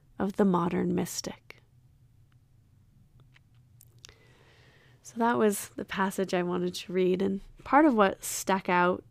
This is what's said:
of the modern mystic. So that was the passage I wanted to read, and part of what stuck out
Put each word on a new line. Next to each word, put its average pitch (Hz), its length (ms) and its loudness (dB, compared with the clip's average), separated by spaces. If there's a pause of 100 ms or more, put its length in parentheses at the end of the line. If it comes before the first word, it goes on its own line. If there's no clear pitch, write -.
(180)
of 196 180 -4
the 214 80 4
modern 180 500 0
mystic. - 680 -8 (3500)
So - 160 -20
that 240 200 0
was 214 380 0
the - 80 -10
passage 190 500 -2
I 180 80 0
wanted 180 320 -2
to - 180 -12
read, 185 300 2
and 196 180 -2 (220)
part 294 240 6
of 269 80 4
what 202 300 2
stuck - 440 -4
out 180 420 2